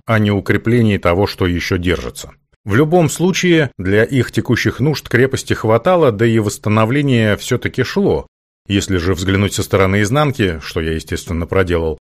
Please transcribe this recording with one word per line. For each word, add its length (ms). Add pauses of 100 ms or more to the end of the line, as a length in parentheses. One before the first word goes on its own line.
а 140
не 120
укреплении 680
того, 280
что 200
еще 320
держится. 540 (340)
В 80
любом 340
случае, 680
для 260
их 260
текущих 480
нужд 300
крепости 460
хватало, 580
да 140
и 120
восстановление 1000
все-таки 440
шло. 440 (420)
Если 300
же 160
взглянуть 400
со 80
стороны 400
изнанки, 600
что 200
я, 100
естественно, 540
проделал, 600